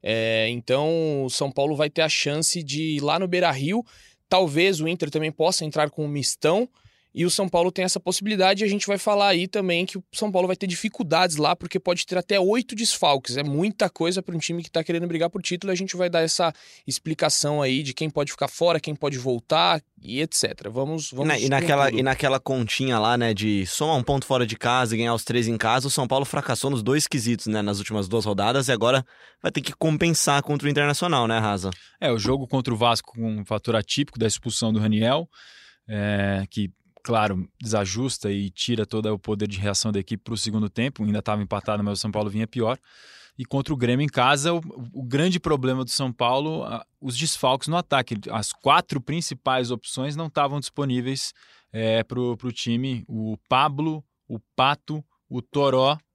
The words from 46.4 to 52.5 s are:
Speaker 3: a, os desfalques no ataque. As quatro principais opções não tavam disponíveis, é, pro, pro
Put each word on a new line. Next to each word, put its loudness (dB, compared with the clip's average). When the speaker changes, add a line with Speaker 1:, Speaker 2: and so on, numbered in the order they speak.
Speaker 3:
a, -10
os -6
desfalques 0
no -2
ataque. 0
As -4
quatro 2
principais -2
opções -6
não -8
tavam 0
disponíveis, -4
é, 2
pro, -2
pro -6